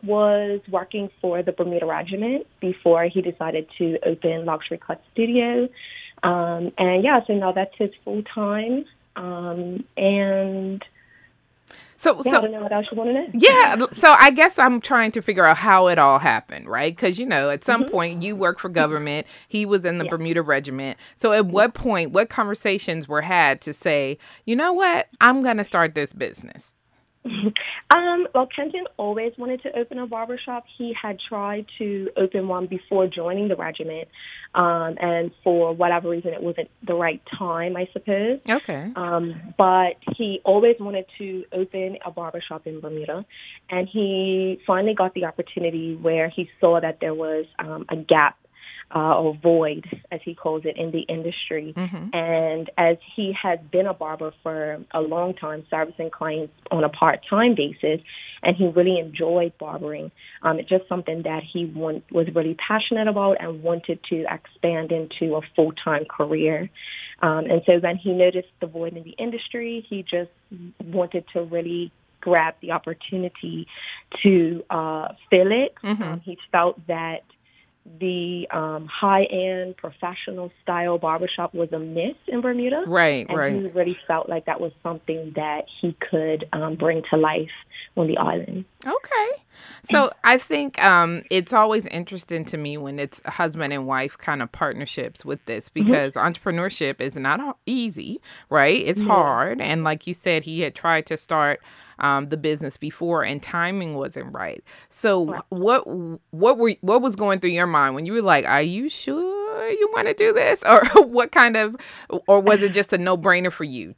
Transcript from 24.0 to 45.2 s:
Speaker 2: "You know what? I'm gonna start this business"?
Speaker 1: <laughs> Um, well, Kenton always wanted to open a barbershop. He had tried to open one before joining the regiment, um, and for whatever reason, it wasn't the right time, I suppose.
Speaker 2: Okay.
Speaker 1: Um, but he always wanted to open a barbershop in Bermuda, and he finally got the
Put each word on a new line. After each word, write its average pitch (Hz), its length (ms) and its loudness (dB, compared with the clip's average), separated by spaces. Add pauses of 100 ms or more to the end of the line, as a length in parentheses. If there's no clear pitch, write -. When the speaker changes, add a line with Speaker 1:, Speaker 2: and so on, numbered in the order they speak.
Speaker 2:
"You 226 100 0
know 330 180 0
what? 349 360 2 (100)
I'm 254 240 6
gonna 220 220 0
start 165 300 0
this 147 180 -4
business"? - 580 -10 (540)
Speaker 1:
<laughs> 208 280 -2 (400)
Um, 349 400 4
well, 254 120 4 (100)
Kenton 311 300 -6 (100)
always 220 420 -4
wanted 254 260 -6
to 269 140 -8
open 240 220 -6
a 247 80 -8
barbershop. 233 560 -8 (140)
He 240 160 -8
had 208 260 -8
tried 208 460 -8 (120)
to 202 380 -6
open 190 320 0
one 180 200 -4
before 185 400 0
joining 180 420 -4
the 190 80 0
regiment, 160 500 -8 (480)
um, 170 460 2
and 170 280 0 (140)
for 170 300 4
whatever 175 340 0
reason, 170 260 -4
it - 80 -10
wasn't 170 280 -6 (180)
the 180 60 -2
right 170 280 -2 (160)
time, 175 380 -4
I 180 160 -6
suppose. 208 480 -2 (100)
Speaker 2:
Okay. 214 460 -4
Speaker 1:
Um, 170 400 -4 (220)
but 185 400 4 (180)
he 202 300 -4
always 226 340 4
wanted 196 260 -8 (120)
to 190 340 -10
open 185 540 -6
a 175 60 -12
barbershop 165 540 -12
in 160 140 -12
Bermuda, 156 460 -10 (440)
and 185 200 -2
he 190 760 -2
finally 202 280 2
got 190 200 0
the 180 120 -4